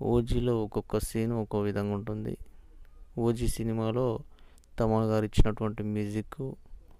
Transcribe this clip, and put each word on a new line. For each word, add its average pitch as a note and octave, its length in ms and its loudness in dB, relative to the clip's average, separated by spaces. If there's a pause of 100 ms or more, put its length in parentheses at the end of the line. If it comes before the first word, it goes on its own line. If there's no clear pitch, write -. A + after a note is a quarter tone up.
ఓజీలో A#2+ 600 2
ఒక్కొక్క G#2+ 360 -2
సీన్ A2+ 320 -2
ఒక్కో A2 280 -2
విధంగా G#2 360 0
ఉంటుంది. G#2+ 420 -6 (800)
ఓజీ A#2 300 2
సినిమాలో A2+ 720 0 (600)
తమన్ A2 260 4
గారు A2 200 2
ఇచ్చినటువంటి G#2+ 580 4
మ్యూజిక్ G#2+ 680 -4 (480)